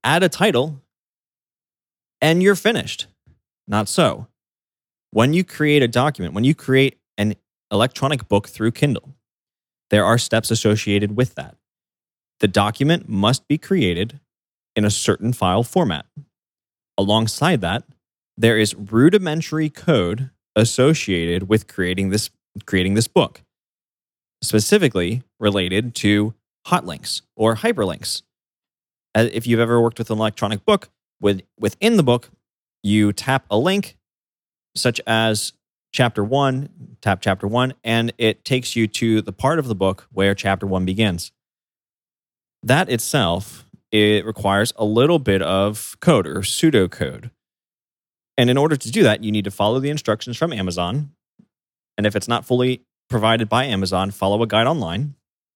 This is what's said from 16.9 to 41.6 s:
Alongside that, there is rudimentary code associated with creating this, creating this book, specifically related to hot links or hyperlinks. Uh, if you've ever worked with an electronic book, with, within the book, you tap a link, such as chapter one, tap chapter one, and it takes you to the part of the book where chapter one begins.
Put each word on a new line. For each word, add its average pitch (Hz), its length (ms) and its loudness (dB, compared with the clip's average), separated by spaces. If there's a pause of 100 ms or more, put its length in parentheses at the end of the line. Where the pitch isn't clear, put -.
Alongside 113 640 0
that, 92 240 -4 (500)
there 113 220 4
is 107 180 0
rudimentary 156 920 2
code 120 600 -2 (280)
associated 98 880 0
with 107 220 0
creating 92 400 -2
this, 104 220 -4 (340)
creating 95 300 0
this 117 120 0
book, - 360 -2 (1000)
specifically 113 800 0 (160)
related 101 560 -2
to 104 380 0 (320)
hot - 200 -2
links - 360 -10 (160)
or 113 180 2
hyperlinks. 120 680 -4 (920)
Uh, 113 160 2
if 117 160 -6
you've 117 140 2
ever 117 200 2
worked 117 180 0
with 113 120 -6
an 110 60 -4
electronic 107 480 -4
book, 208 240 0 (320)
with, 101 200 0 (180)
within 208 380 0
the 170 60 4
book, 120 260 0 (520)
you 104 300 2
tap 131 400 -4
a 104 60 0
link, 190 400 -2 (760)
such - 320 -2
as 113 460 0 (400)
chapter 117 320 0
one, 135 460 0 (320)
tap 98 180 0
chapter 95 260 -2
one, 123 280 0 (100)
and 117 340 -2
it 113 280 -2
takes 131 280 -4
you 113 140 0
to 110 340 0
the 98 120 -8
part 151 260 -2
of 135 80 -2
the 113 80 -4
book 95 380 -2
where 98 200 2
chapter 98 320 -2
one 92 200 -2
begins. 92 480 -2 (1300)